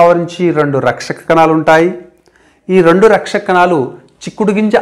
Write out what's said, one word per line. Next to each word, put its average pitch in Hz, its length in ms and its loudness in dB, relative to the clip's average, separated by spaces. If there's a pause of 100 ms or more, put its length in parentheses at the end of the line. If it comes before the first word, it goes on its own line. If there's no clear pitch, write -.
ఆవరించి 175 440 0 (160)
రెండు 143 280 -2
రక్షక - 420 -8
కణాలు 160 280 2
ఉంటాయి. 160 320 2 (840)
ఈ - 20 2 (100)
రెండు 185 280 4
రక్షక - 340 -4
కణాలు 180 300 0 (460)
చిక్కుడు 208 320 -4
గింజ 214 260 0